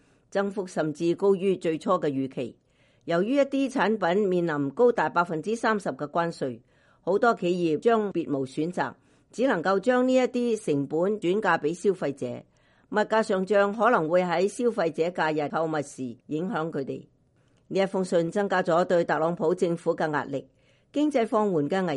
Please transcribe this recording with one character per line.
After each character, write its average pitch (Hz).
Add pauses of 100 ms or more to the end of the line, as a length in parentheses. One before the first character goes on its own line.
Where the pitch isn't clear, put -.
(300)
增 196
幅 196
甚 156
至 170
高 196
於 190
最 165
初 151
嘅 165
預 135
期。 123 (480)
由 170
於 233
一 285
啲 277
產 190 (100)
品 190
面 180
臨 143
高 240
達 160
百 170
分 160
之 214
三 220
十 190
嘅 143
關 170
稅， 123 (400)
好 190
多 233
企 175
業 175
將 214
別 170
無 135
選 156
擇， 147 (360)
只 247
能 190
夠 196
將 254
呢 254
一 254
啲 240
成 143
本 180
轉 180
嫁 175
畀 151
消 202
費 143
者。 123 (480)
物 185
價 220
上 190
漲 202
可 226
能 175
會 180
喺 180
消 240
費 202
者 165
假 165
日 147
購 156
物 156
時 127 (120)
影 156
響 165
佢 143
哋。 135 (640)
呢 175
一 190
封 190
信 170
增 202
加 185
咗 175
對 175
特 156
朗 165
普 170
政 175
府 170
嘅 160
壓 143
力， 135 (460)
經 294
濟 233
放 214
緩 147
嘅 190
危 156